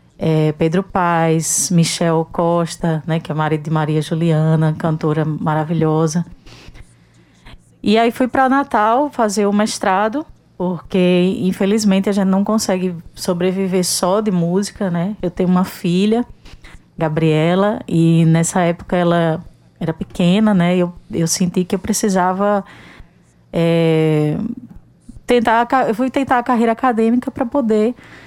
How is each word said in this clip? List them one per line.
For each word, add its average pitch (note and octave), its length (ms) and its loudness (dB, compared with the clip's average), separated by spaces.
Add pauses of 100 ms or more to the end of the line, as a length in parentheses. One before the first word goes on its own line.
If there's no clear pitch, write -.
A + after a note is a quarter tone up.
(180)
é, D#3 340 2
Pedro E3 300 0
Paes, E3 880 0
Michel E3 640 0
Costa, E3+ 720 -2
né, E3 140 -2
que - 100 -10
é D3+ 40 -6
marido D#3 280 -2
de D#3 80 -6
Maria D#3 300 0
Juliana, D#3+ 760 0
cantora D#3 480 -2
maravilhosa. D#3 1000 0 (1600)
E G3+ 160 4
aí A#3 120 4
fui B3+ 180 -2
pra C4 200 2
Natal C4 600 2
fazer G#3 360 0
o G3+ 60 0
mestrado, G#3+ 720 0 (320)
porque, F3+ 840 0
infelizmente, G3 680 0
a G3+ 40 2
gente F#3+ 160 0
não G3 160 2
consegue F#3 500 -2 (200)
sobreviver F#3 680 -2
só F#3+ 360 0
de G#3+ 100 -2
música, F3+ 600 -2
né? F3 300 -4
Eu F3 100 -4
tenho F#3 180 -2
uma F#3 160 2
filha, G3+ 600 0 (720)
Gabriela, D#3+ 920 2
e E3 380 4
nessa E3 340 2
época F3 360 -2
ela E3+ 460 0 (380)
era D#3+ 120 -4
pequena, G3 640 0
né? F3+ 220 2
Eu, F3 160 0 (180)
eu E3 160 -2
senti F3+ 380 -2
que F#3+ 100 -6
eu F#3 60 0
precisava, G3 840 0 (880)
é, D#3+ 840 2 (920)
tentar A#3+ 360 2
a A#3 40 -2
ca-, B3+ 220 0
eu G#3+ 60 0
fui B3+ 160 -2
tentar C4 280 0
a A#3+ 40 -2
carreira A#3 300 2
acadêmica A#3 580 0
pra - 140 -4
poder A#3 500 0 (320)